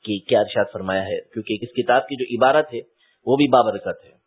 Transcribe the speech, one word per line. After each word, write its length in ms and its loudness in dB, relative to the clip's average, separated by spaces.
کہ 140 -6
کیا 120 4
ارشاد 320 -2
فرمایا 340 -4
ہے، 120 -4
کیونکہ 320 -6
اس 120 -18
کتاب 320 2
کی 120 -8
جو 60 -4
عبارت 380 2
ہے 60 -8
وہ 100 2
بھی 160 4
بابرکت 520 0
ہے 100 -20